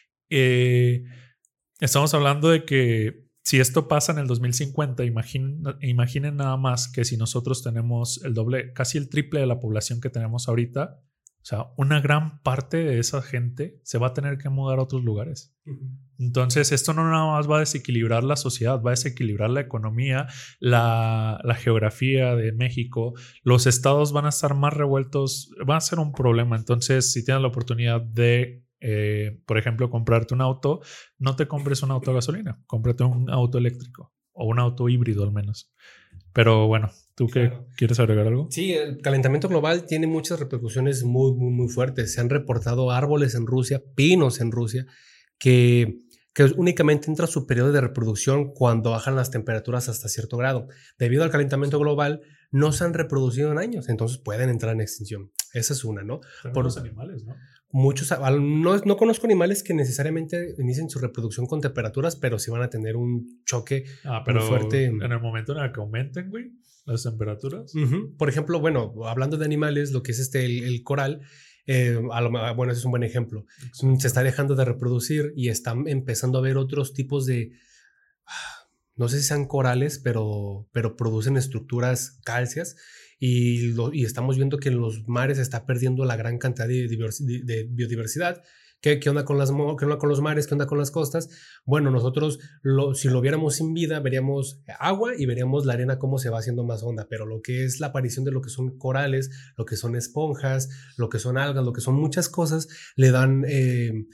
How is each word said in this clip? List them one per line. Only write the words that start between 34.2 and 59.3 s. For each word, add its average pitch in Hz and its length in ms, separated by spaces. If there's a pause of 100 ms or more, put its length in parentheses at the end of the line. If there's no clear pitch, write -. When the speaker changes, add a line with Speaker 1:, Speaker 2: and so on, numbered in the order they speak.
Speaker 1:
o - 140
un 117 120
auto 123 320
híbrido 117 340
al 104 80
menos. 104 400 (640)
Pero 113 320
bueno, 110 240 (300)
¿Tú 123 60
qué 120 220
Speaker 2:
Claro. - 180 (100)
Speaker 1:
quieres 117 240
agregar 110 280
algo? 131 220
Speaker 2:
Sí, 180 220
el 147 300
calentamiento 135 440
global 170 380
tiene 160 220
muchas 160 340
repercusiones 127 640
muy, 127 300
muy, 123 180
muy 123 160
fuertes. 127 460
Se 120 80
han 120 80
reportado 123 640
árboles 139 420
en 117 120
Rusia, 131 360 (120)
pinos 147 460
en 117 100
Rusia, 120 360 (520)
que, 120 600 (340)
que 147 120
únicamente 151 680
entra 160 160
su 147 200
periodo 127 260
de 143 100
reproducción 131 720
cuando 117 380
bajan 135 240
las 127 140
temperaturas 117 600
hasta 107 180
cierto 110 300
grado. 127 300 (300)
Debido 127 240
al 165 80
calentamiento 139 480
global, 147 440 (280)
no 143 220
se 175 120
han 170 100
reproducido 135 580
en 147 60
años, 202 320
entonces 117 260
pueden 120 320
entrar 113 260
en 113 60
extinción. 101 500 (220)
Esa 120 220
es 127 100
una, 107 180
¿no? 117 180 (220)
Speaker 1:
También 123 120
Speaker 2:
Por 127 100
Speaker 1:
los 127 140
animales, 127 460
¿no? 117 100 (360)
Speaker 2:
muchos, 135 420
al-, 143 500
no, 185 160
no 202 180
conozco 226 300
animales 196 360